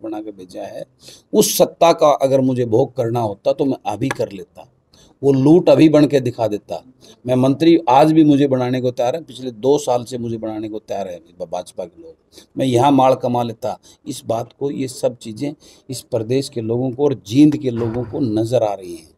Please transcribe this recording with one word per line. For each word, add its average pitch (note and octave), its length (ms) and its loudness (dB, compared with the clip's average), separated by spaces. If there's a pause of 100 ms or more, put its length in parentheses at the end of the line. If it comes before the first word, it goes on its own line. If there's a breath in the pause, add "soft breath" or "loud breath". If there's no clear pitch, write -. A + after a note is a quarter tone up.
बना G#2+ 200 -10
के G#2+ 100 -16
भेजा F#2+ 320 -16
है। - 200 -14 (480 loud breath)
उस - 240 2
सत्ता E3+ 360 2
का D#3 180 2 (120)
अगर C3+ 180 2
मुझे B2+ 260 0
भोग A#2+ 300 0
करना A#2 240 -4
होता A2 320 -4
तो D3 120 -2
मैं C3 120 -2 (100)
अभी G#2+ 220 -6
कर B2+ 240 -4
लेता, - 340 -18 (560 soft breath)
वो C#3 100 4
लूट D3 360 4
अभी D3+ 200 8
बन D3 180 4
के C#3 140 2
दिखा A#2+ 280 -4
देता। G2 340 -8 (420 soft breath)
मैं B2 120 -2
मंत्री C#3 400 4 (120)
आज D3 240 4
भी D#3+ 120 6
मुझे C#3+ 240 4
बनाने B2+ 320 -2
को B2 100 -2
तैयार B2 260 -4
है, E3 60 -10
पिछले B2+ 280 -14
दो B2 280 0
साल B2 260 -2
से B2 140 -10
मुझे A#2 200 -6
बनाने A2 300 -10
को G#2+ 100 -10
तैयार G2 300 -8
है F2 100 -10 (240)
भाजपा F2+ 420 -10
के F2 180 -18
लोग। D#2+ 120 -20 (420 soft breath)
मैं C3+ 100 -2
यहाँ B2+ 260 4
माल C3 240 4
कमा B2 260 -2
लेता। A2+ 340 -8 (300 soft breath)
इस C3+ 200 -12
बात A#2 260 -6
को, C#3 180 -6
ये C3+ 180 -6
सब B2+ 280 -6
चीज़ें A#2+ 360 -10 (360 soft breath)
इस B2+ 140 -12
प्रदेश B2 460 -4
के - 140 -10
लोगों A#2+ 280 -4
को B2+ 140 -4
और C#3 100 0 (120)
जींद C#3+ 300 4
के B2+ 160 -6
लोगों A#2 320 -4
को - 160 -8
नज़र A2+ 420 0
आ G#2 120 0
रही F#2 200 -12
हैं। E2 240 -20